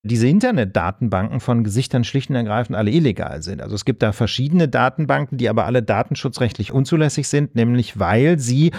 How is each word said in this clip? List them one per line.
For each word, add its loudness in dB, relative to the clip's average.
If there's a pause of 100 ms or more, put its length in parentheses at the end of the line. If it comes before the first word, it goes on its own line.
diese 2
Internetdatenbanken 0
von 0
Gesichtern -2
schlicht -4
und 0
ergreifend -4
alle 0
illegal 0
sind. -10
Also -8
es -6
gibt -2
da 2
verschiedene 0
Datenbanken, -2
die 0
aber 0
alle 2
datenschutzrechtlich -2
unzulässig 0
sind, 0
nämlich 0
weil 4
sie 2